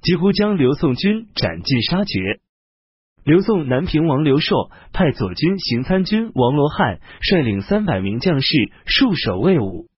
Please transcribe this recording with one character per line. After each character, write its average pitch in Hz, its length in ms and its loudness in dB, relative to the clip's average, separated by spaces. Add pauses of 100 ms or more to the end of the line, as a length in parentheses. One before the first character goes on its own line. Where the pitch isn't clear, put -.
几 175 140 2
乎 180 160 2
将 208 260 0
刘 139 180 2
宋 143 200 0
军 214 400 -2
斩 87 280 -4
尽 123 200 0
杀 185 220 -2
绝。 98 340 -4 (840)
刘 165 160 4
宋 196 260 0
南 127 180 0
平 160 220 0
王 143 160 2
刘 143 160 4
硕 151 320 -2 (220)
派 170 180 2
左 90 240 -4
军 180 240 -2
行 123 240 -4
参 185 220 0
军 220 300 -2
王 131 200 2
罗 147 140 2
汉 127 320 -2 (200)
率 175 220 2
领 101 200 -2
三 208 220 0
百 107 140 0
名 98 220 -2
将 151 200 2
士 135 60 -2 (400)
戍 233 300 2
守 92 240 -4
魏 175 180 2
武。 - 400 -4